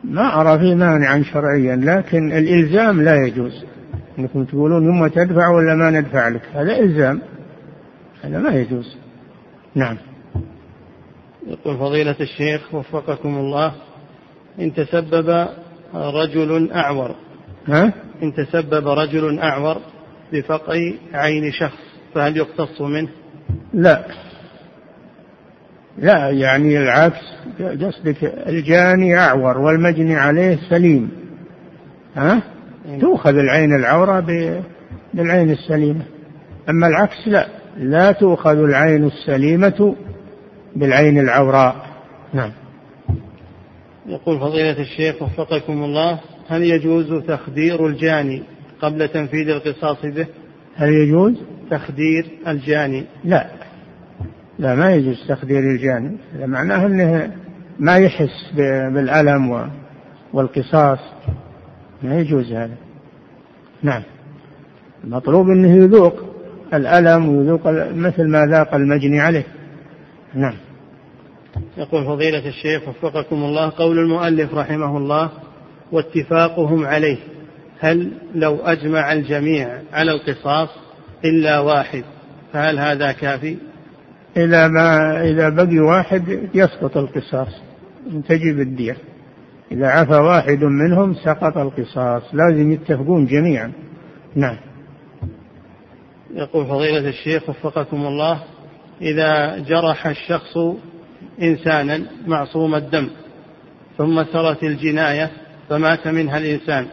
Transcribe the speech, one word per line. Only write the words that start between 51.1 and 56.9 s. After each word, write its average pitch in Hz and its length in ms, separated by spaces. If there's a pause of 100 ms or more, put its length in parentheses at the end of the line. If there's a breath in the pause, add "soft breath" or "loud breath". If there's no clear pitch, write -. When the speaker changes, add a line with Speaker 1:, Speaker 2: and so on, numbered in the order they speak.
Speaker 2:
تخدير 156 560 (220)
الجاني. 143 560 (200)
Speaker 1:
لا، 175 220 (1120)
لا، 131 160
ما 180 200
يجوز 131 340
تخدير 135 300
الجاني، 135 580 (180)
هذا 135 120
معناه 175 400
أنه 180 460 (460)